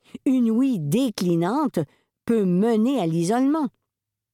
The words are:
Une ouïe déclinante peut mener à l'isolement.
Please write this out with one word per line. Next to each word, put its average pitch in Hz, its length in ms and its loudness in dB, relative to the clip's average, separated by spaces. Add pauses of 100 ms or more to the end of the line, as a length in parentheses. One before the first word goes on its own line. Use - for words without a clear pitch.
(240)
Une 254 260 2
ouïe 233 300 0
déclinante 190 960 0 (460)
peut 226 200 0
mener 220 560 2
à 175 60 0
l'isolement. 240 640 0 (640)